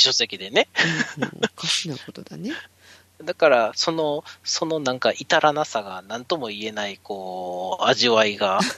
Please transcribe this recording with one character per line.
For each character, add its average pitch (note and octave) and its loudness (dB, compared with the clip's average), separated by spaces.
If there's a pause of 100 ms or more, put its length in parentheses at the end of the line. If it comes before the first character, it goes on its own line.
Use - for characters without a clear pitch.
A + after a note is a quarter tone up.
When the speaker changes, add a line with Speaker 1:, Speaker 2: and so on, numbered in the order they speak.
Speaker 1:
書 C3 6
籍 A#2 0
で F#2+ -12
ね。 D#3+ 4 (500)
Speaker 2:
う C#3+ -6
ん、 - -4
う - 0
ん。 - -12 (140)
お - -8
か - -8
し - -2
な D3 -6
こ - -14
と - -16
だ - -18
ね。 F3+ -8
Speaker 1:
<laughs> - -12 (640)
だ E3 -4
か D#3+ 4
ら、 A#2+ 6
そ - -2
の、 D#3 -2 (200)
そ - -4
の D#3+ -2
な C3+ 0
ん B2+ -4
か A2+ 2
至 D#3 0
ら D3+ 6
な D3+ 0
さ A2+ -4
が F#2 -12
何 A#2+ -8
と E3+ -2
も B2 -6
言 G#2 -8
え A2 -6
な G#2 -4
い、 G2 -10
こ F#3 -6
う、 - 0
味 G#3 4
わ G#3+ 6
い G#3 -2
が G3 2 (180)